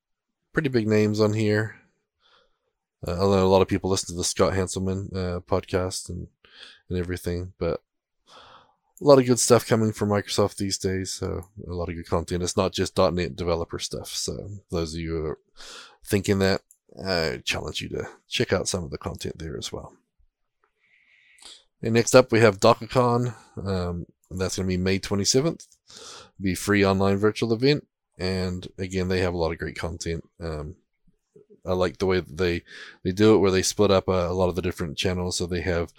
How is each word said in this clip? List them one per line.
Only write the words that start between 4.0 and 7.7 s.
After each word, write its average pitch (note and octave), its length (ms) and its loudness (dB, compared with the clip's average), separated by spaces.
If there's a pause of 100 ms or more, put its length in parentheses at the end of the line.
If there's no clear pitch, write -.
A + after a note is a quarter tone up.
to E2+ 100 -8
the F#2 60 -2
Scott F#2 300 2
Hanselman, F#2+ 600 -4
uh, F2+ 260 -6
podcast F#2 680 -4
and, F2 180 -10 (640)
and F#2 100 -4
everything, F2 600 -6
but E2 240 -4 (440)